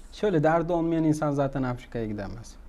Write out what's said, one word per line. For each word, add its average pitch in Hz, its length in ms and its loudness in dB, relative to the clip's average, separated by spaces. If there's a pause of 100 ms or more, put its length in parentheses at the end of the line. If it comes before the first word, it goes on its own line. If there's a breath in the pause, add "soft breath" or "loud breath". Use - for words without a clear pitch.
(120)
Şöyle 180 320 2
derdi 165 300 2
olmayan 165 300 2
insan 151 280 2
zaten 139 320 0
Afrika'ya 123 420 -4
gidemez. 104 500 -8 (140)